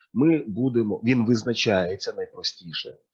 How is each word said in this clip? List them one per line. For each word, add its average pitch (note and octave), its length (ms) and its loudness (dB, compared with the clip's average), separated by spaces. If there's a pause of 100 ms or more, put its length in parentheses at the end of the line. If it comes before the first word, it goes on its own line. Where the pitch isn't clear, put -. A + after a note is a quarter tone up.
(140)
ми D3 340 4
будемо, A2+ 560 0
він A#2+ 220 4
визначається A2 880 0
найпростіше: - 840 -10 (160)